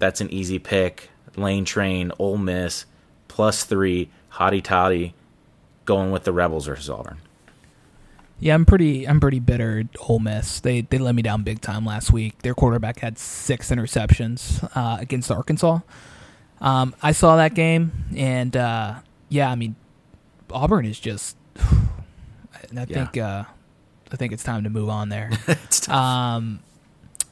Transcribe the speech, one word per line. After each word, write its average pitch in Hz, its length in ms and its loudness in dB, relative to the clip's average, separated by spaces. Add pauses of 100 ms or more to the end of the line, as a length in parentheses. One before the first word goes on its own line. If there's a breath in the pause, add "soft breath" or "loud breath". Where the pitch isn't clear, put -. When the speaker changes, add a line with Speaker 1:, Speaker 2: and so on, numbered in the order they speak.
Speaker 1:
that's 95 200 0
an 98 120 -6
easy 92 260 -4
pick. 92 520 -2 (260)
Lane 98 280 0
Train, 92 540 -2
Ole 98 180 0
Miss, 90 480 -4 (440 soft breath)
plus 107 340 0
three, 92 480 0 (220 soft breath)
hotty 104 300 0
toddy, 90 520 0 (680)
going 98 260 2
with 95 140 -4
the 95 80 0
Rebels 82 340 0
versus 71 240 -8
Auburn. 62 280 -12 (1200 soft breath)
Speaker 2:
Yeah, 156 140 4
I'm 165 100 6
pretty, 151 420 8
I'm 147 120 6
pretty 139 220 4
bitter 117 400 0
at 110 60 -2 (220)
Ole 113 120 4
Miss. 107 400 -4
They, 123 220 0
they 131 160 -2
let 127 160 2
me 120 80 2
down 107 200 0
big 110 180 -4
time 107 240 -6
last 107 280 0
week. 110 300 0
Their 123 120 -2
quarterback 117 460 0
had 113 180 -8
six - 520 -6
interceptions, 117 920 -2 (140)
uh, 117 240 -2
against 123 300 -6
Arkansas. 160 500 2 (800 loud breath)
Um, 131 420 2
I 151 100 2
saw 160 240 8
that 160 180 4
game, 165 500 0 (120)
and, 127 400 -2
uh, 113 380 -2 (340)
yeah, 143 220 2
I 123 60 -2
mean, 113 180 -4 (760)
Auburn 143 360 2
is 107 140 -6
just, - 360 -8 (100)
<sighs> - 100 -20 (1120 loud breath)
and 120 80 -10
I 123 100 -6
Speaker 1:
Yeah. - 180 -4
Speaker 2:
think, - 100 -10
uh, 101 280 -6 (680)
I 135 40 -12
think 120 160 -6
it's 107 120 -10
time 117 200 -4
to 104 60 -4
move 107 180 -4
on 104 200 -4
there. 104 300 -8
Speaker 1:
<laughs> - 100 -10
It's - 320 0
tough. - 160 -4
Speaker 2:
Um, 123 640 -2 (720)